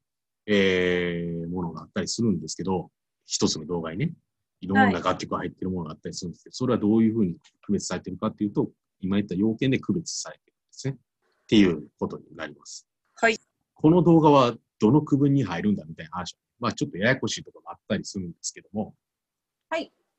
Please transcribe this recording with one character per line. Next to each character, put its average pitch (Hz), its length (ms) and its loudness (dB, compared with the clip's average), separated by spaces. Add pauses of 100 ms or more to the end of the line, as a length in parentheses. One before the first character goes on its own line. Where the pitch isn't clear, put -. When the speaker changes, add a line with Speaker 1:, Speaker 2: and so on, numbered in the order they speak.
(460)
Speaker 1:
え 90 960 0
ー、 85 40 -10
も 90 140 -6
の 85 100 -6
が 80 100 -14
あ - 40 -18
っ - 60 -20
た 101 80 -6
り 104 80 -6
す - 140 -4
る 113 80 2
ん 85 100 0
で 80 80 -12
す - 60 -10
け 87 100 -8
ど、 92 260 -4 (360)
一 - 220 0
つ - 80 -2
の 78 100 -12
動 85 140 -6
画 80 120 -8
に 90 60 -10
ね、 156 160 -4 (460)
い - 60 -12
ろ 98 100 0
ん 202 160 4
な 87 80 -2
楽 92 180 -2
曲 - 140 -8
が 85 60 -4
入 82 100 -6
っ - 20 -10
て - 120 -14
る 92 80 -4
も 92 100 -4
の 82 60 -8
が 78 60 -14
あ - 20 -14
っ - 40 -20
た - 100 -12
り 82 60 -12
す - 100 -12
る 85 60 -8
ん - 20 -12
で - 60 -18
す - 60 -20
け - 40 -20
ど、 - 40 -20
Speaker 2:
は - 20 -18
い。 - 20 -12
Speaker 1:
そ 127 120 -4
れ 123 60 2
は 101 40 0
ど 104 180 2
う 113 60 4
い 113 80 4
う 110 40 -2
ふ 113 60 0
う 101 60 2
に 85 100 -4 (260)
区 104 100 -4
別 92 140 -2
さ 92 100 -6
れ 90 40 -6
て - 100 -12
る 90 60 -10
か 110 120 -4
っ 110 60 -10
て 107 100 -4
い - 20 0
う 101 40 -2
と、 117 200 -2 (300)
今 95 160 -2
言 101 80 0
っ 104 40 -14
た 90 60 -6
要 110 220 0
件 131 140 0
で 123 80 2
区 - 140 -4
別 85 280 -4
さ - 100 -12
れ - 80 -20
て - 80 -20
る - 60 -20
ん - 40 -20
で - 20 -20 (120)
す - 180 -10
ね。 135 60 -8
っ - 520 -20
て 120 100 4
い 98 140 8
う 76 180 -4 (100)
こ - 100 -4
と 82 100 -10
に - 60 -20 (100)
な 80 120 -12
り 73 80 -14
ま - 100 -20
す。 - 220 -20 (300)
Speaker 2:
は 226 120 2
い。 220 100 0 (360)
Speaker 1:
こ 156 160 4
の 175 120 6
動 165 180 8
画 151 100 6
は 123 260 6 (220)
ど 107 120 4
の 147 120 6
区 151 160 2
分 139 160 4
に 139 100 2
入 82 180 -6
る 104 100 2
ん 95 40 0
だ - 80 -8
み 80 100 -16
た - 80 -16
い 80 40 -16
な - 60 -20
話 90 220 -10
は、 - 60 -20 (200)
ま 120 80 -2
あ 127 40 -2
ち - 120 -4
ょ 143 40 -8
っ - 20 -12
と 78 60 -12
や 101 120 0
や 135 100 2
こ 110 100 -6
し - 100 -6
い 82 60 -14
と - 80 -20
こ - 60 -20
ろ - 60 -20
も - 80 -16
あ - 20 -12
っ - 120 -20
た 101 120 -2
り 82 80 -8
す - 120 -12
る 90 80 -8
ん 85 40 -10
で - 100 -16
す - 140 -10
け 85 80 -20
ど - 100 -20
も、 104 220 -8 (760)
Speaker 2:
は 320 100 -4
い。 - 140 -10 (260)